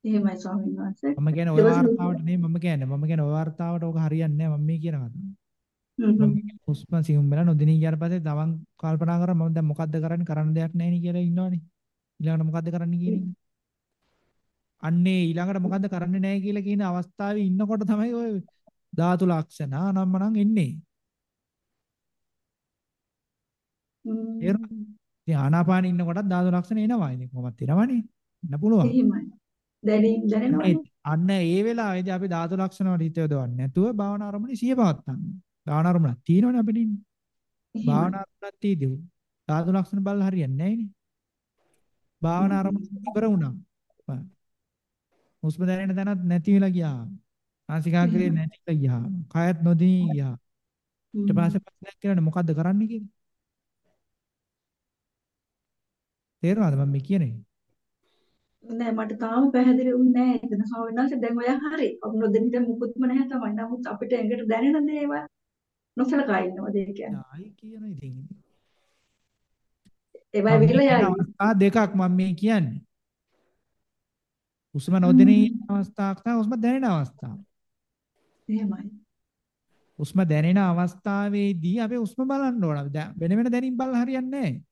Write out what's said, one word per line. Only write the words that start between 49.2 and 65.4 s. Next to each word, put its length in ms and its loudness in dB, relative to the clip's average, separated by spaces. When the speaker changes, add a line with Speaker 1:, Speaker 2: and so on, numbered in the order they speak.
Speaker 2:
කයත් 320 0
නොදෙනී 460 4
ගියා. 280 -2
ඊට 160 0
Speaker 1:
හ්ම්. 80 4
Speaker 2:
පස්සේ 260 0
ප්‍රශ්නයක් 340 -20
කියනවනේ 300 0
මොකද්ද 240 -2
කරන්න 320 0
කියලා. 300 -8
තේරුණාද 340 2
මම 140 0
මේ 120 -2
කියන 200 0
එක? 160 -4
Speaker 1:
නෑ 260 -4
මට 260 -6
තාම 300 0
පැහැදිලි 440 4
වුණේ 340 4
නෑ 120 2
එතන 260 -2
ස්වාමීන් 340 -6
වහන්සේ. 220 0
දැන් 180 -2
ඔයා 240 0
හරි. 260 -2
අපි 200 -6
නොදෙනී 340 2
දැන් 160 0
මුකුත්ම 360 -4
නැහැ 240 0
තමයි. 260 -4
නමුත් 340 -6
අපිට 260 -4
ඇඟට 340 -2
දැනෙන 400 2
දේවල් 280 -4